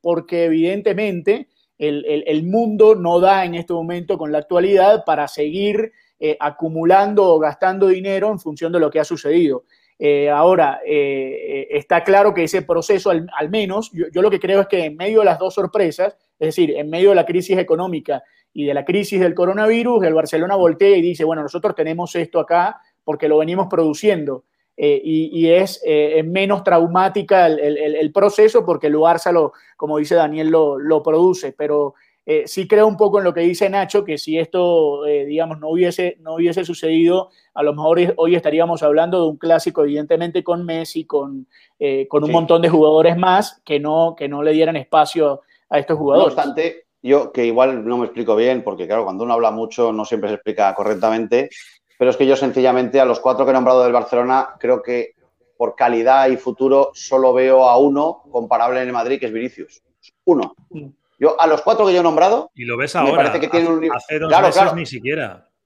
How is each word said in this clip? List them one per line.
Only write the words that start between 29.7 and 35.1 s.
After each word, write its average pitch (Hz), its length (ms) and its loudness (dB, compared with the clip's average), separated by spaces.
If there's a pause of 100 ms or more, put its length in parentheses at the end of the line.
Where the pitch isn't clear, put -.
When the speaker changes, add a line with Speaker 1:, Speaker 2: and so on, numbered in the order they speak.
Speaker 1:
como 151 220 -6
dice 151 180 0
Daniel, 156 320 0
lo, 156 300 2
lo 151 240 0
produce. 165 500 0
Pero, 147 420 -4 (320)
eh, 151 200 0
sí 190 220 -6
creo 214 180 4
un 208 100 0
poco 202 220 2
en 196 60 -2
lo 175 80 0
que 170 80 -4
dice 175 300 0
Nacho, 202 340 -2
que 156 140 -8
si 156 200 -6
esto, 165 680 0
eh, 147 180 -2